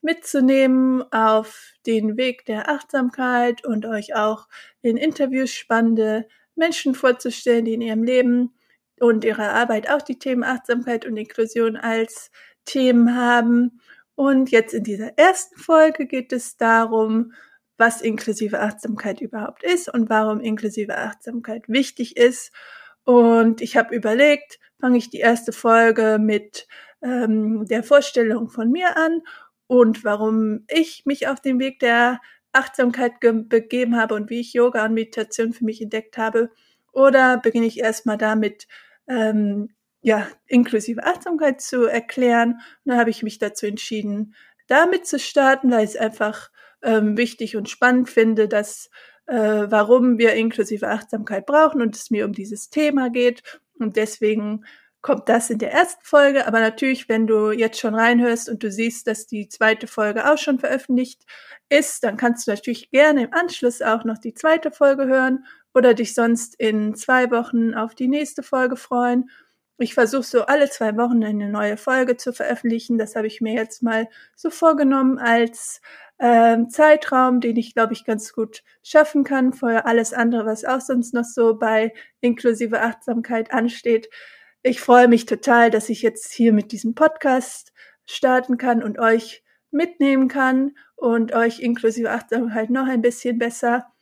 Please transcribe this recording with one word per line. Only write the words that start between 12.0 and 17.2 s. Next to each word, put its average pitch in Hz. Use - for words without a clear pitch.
Themen 240
haben. 240
Und 269
jetzt 226
in 214
dieser 214
ersten 370
Folge 311
geht 254
es -
darum, 226